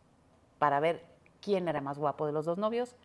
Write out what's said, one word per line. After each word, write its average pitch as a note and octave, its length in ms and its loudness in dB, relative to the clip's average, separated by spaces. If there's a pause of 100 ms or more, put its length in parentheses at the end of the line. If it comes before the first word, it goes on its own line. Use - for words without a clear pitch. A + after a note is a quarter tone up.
(580)
para C#3+ 220 4
ver D#3+ 260 0 (360)
quién F#3 260 0
era D3+ 140 -2
más C#3 180 -6
guapo D3 260 0
de D3+ 60 0
los D3+ 140 -2
dos E3+ 120 0
novios, A#3 480 -2